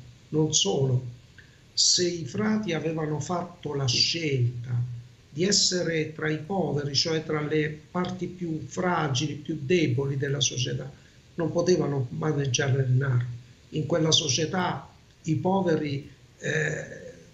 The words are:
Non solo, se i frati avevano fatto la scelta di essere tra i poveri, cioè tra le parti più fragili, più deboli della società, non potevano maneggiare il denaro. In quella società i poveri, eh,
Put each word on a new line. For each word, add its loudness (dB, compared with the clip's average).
Non 2
solo, 4
se 2
i -4
frati 0
avevano -2
fatto -6
la 0
scelta 0
di -4
essere 0
tra -4
i -2
poveri, -2
cioè 0
tra -2
le 0
parti -4
più -6
fragili, 0
più -6
deboli 2
della -2
società, -2
non -2
potevano 2
maneggiare 2
il 2
denaro. 4
In -2
quella 4
società 2
i 0
poveri, 2
eh, -4